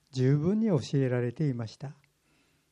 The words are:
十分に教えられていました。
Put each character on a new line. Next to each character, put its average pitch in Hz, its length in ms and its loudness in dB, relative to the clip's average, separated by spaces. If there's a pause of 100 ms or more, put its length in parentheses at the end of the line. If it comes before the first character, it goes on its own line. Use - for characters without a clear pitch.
(120)
十 131 260 4
分 185 220 0
に 220 80 0
教 175 120 2 (160)
え 135 140 2
ら 123 120 0
れ 120 100 -2
て 151 160 -4
い 131 60 -2
ま 117 140 -6
し - 100 -16
た。 139 140 -14 (800)